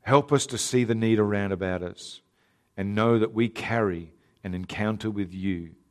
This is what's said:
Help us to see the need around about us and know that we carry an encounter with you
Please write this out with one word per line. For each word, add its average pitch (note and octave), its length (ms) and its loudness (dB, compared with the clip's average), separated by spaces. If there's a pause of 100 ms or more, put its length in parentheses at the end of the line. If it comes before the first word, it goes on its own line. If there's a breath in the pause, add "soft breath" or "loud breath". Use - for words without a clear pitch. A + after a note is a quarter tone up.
Help C#3 300 4
us C#3 140 2
to A#2+ 120 -8
see B2+ 260 2
the A2+ 120 2
need A2 240 4
around G2+ 320 0
about F#2 300 -2
us - 400 -12 (540)
and G2+ 200 -4
know A2+ 240 4
that A2 140 2
we A2+ 160 2
carry G2 640 -2 (300 soft breath)
an F2+ 100 -6
encounter G#2+ 560 -4
with G2+ 240 -4
you F#2 380 -4 (200)